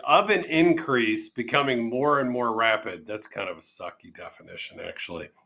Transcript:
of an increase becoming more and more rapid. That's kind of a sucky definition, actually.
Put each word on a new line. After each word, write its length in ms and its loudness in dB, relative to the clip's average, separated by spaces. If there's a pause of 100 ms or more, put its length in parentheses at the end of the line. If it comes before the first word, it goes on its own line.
of 240 4
an 160 2
increase 880 2
becoming 540 0
more 300 2
and 100 0
more 240 -2
rapid. 540 0
That's 160 -8 (100)
kind 160 -6
of 80 -10
a 40 -20 (200)
sucky 340 -14
definition, 720 -16
actually. 420 -12 (160)